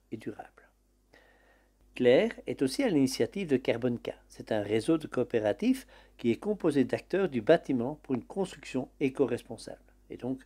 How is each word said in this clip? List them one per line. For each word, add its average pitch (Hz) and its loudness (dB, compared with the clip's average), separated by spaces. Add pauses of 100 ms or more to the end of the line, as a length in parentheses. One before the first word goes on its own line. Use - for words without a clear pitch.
(120)
et 110 -10
durable. - -12 (1500)
Claire 143 6 (140)
est - -4
aussi 139 0
à 247 4
l'initiative 139 2
de 131 4
Carbone 120 0
K. - -10 (160)
C'est - -10
un 107 0
réseau 110 0
de - -10
coopératifs 123 0 (320)
qui 120 0
est 113 2
composé 175 0
d'acteurs 180 -2
du 127 -4
bâtiment 143 2
pour 135 -6
une 113 -2
construction - -8 (120)
éco-responsable. 123 -4 (300)
Et - -14
donc, 131 -8